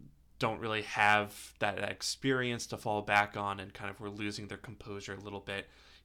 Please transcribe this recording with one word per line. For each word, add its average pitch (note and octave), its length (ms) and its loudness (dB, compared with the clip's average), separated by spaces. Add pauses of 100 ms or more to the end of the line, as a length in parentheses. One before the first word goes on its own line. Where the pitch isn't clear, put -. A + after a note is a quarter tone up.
(380)
don't A2 220 0
really A2 220 0
have G#2 760 4
that G2+ 200 0
experience A#2+ 880 0
to A2 80 -4
fall G#2+ 260 -2
back G#2 340 4
on, G2+ 220 -2
and F#2+ 160 -12
kind G2+ 160 -8
of G2 80 -12
were G#2 120 -8
losing G#2 360 -6
their G2 120 -10
composure G2+ 560 -10
a F#2+ 60 -10
little G2+ 200 -10
bit G2 280 -6 (360)